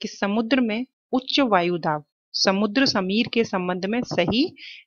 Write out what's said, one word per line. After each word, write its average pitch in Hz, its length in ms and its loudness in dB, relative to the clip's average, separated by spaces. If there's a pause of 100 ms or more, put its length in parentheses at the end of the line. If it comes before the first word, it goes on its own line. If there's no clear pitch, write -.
कि 214 80 -6
समुद्र 226 520 0
में 226 240 -2 (280)
उच्च - 280 -2
वायु 180 380 2
दाब 151 240 -2 (320)
समुद्र 202 520 2
समीर 208 460 0
के 233 100 2
संबंध 180 420 -2
में 226 200 -2
सही 202 400 2 (420)